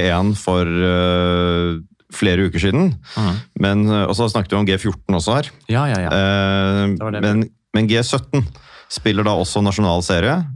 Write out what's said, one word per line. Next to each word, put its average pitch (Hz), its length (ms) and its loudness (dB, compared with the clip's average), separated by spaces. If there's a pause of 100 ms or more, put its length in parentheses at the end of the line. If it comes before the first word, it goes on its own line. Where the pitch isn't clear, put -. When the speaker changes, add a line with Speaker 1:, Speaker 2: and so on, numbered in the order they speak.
Speaker 1:
en 92 260 0
for, 90 300 0
eh, 87 1160 0 (320)
flere 92 360 0
uker 82 120 -4
siden. 131 340 0 (220)
Speaker 2:
Mhm. 101 200 -2 (240)
Speaker 1:
Men, 101 280 2
eh, 104 180 2
og 101 100 0
så 117 140 0
snakket 104 220 -2
vi 98 40 2
om 104 100 2
G 95 120 2
fjorten 95 420 -4
også 113 160 0
her. 147 140 -4 (180)
Speaker 2:
Ja, 120 180 0
ja, 110 140 0
ja. 87 80 -2
Speaker 1:
Eh, 98 800 2 (100)
Speaker 2:
Det - 60 -6
var 110 100 -6
det. 104 100 -6
Speaker 1:
men, 104 280 0 (240)
men 110 140 2
G 113 140 2
sytten 131 440 -2 (460)
spiller 104 320 0
da 104 80 2
også 90 320 0
nasjonal 98 400 2
serie, 98 300 2 (220)